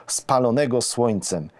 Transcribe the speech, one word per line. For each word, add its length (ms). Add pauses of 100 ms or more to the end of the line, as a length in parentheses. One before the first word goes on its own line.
spalonego 760
słońcem, 680 (100)